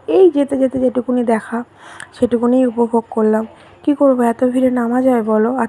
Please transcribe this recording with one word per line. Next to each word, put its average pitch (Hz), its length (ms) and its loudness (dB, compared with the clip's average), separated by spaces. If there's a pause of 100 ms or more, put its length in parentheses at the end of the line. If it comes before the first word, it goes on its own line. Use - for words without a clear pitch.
এই 359 240 4
যেতে 277 280 -2
যেতে 262 220 -2
যেটুকুনি 247 440 -2
দেখা, 226 400 -4 (480)
সেটুকুনি 240 540 0
উপভোগ 233 440 -2
করলাম। 220 360 0 (360)
কি 294 120 0
করবো, 269 280 2
এত 233 220 0
ভিড়ে 254 260 0
নামা 247 320 -2
যায় 254 200 2
বলো? 220 340 0
আর 240 120 -2